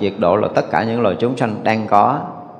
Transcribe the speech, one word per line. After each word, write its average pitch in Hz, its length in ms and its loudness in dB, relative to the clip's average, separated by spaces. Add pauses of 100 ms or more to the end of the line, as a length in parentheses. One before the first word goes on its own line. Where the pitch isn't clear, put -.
diệt 98 180 0
độ, 95 180 4
là 104 180 0
tất - 160 0
cả 85 140 0
những 113 160 -2
loài 98 180 2
chúng 123 180 -2
sanh 113 260 -2
đang 110 240 0
có 107 340 4 (400)